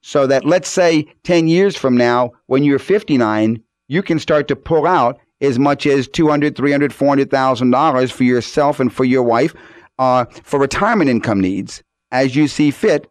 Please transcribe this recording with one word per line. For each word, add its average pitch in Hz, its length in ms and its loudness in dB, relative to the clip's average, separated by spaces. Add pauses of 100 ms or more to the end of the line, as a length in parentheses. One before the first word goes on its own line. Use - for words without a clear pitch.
so 139 260 -2
that, 135 180 0
let's 175 240 0
say, 165 380 0 (160)
ten 170 240 0
years 180 300 2
from 123 200 0
now, 120 360 0 (140)
when 131 180 0
you're 139 160 2
fifty-nine, 113 800 -2 (240)
you 165 160 -4
can 165 160 -2
start 151 300 -2
to 139 80 -2
pull 156 280 -2
out 156 360 0 (200)
as 135 160 0
much 143 300 0
as 139 220 0
two 165 180 0
hundred, 147 300 0
three 143 160 0
hundred, 143 200 0
four - 140 -2
hundred 139 240 2
thousand 131 400 0
dollars 127 400 2
for - 140 -4
yourself 131 560 0
and 127 120 0
for 131 120 -2
your 127 180 2
wife, 120 320 0 (460)
uh, 127 240 2 (180)
for - 160 -4
retirement 170 500 0
income 110 320 0
needs, 95 440 -6 (260)
as 127 240 -2
you 147 140 2
see 147 240 0
fit 165 380 -2